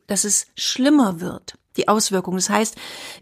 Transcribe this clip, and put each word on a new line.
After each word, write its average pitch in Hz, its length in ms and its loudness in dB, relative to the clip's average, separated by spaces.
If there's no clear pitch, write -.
dass 196 160 -2
es 202 320 -2
schlimmer 254 680 2
wird, - 320 -10
die - 100 0
Auswirkungen. 185 500 2
Das 180 120 -2
heißt, 214 260 0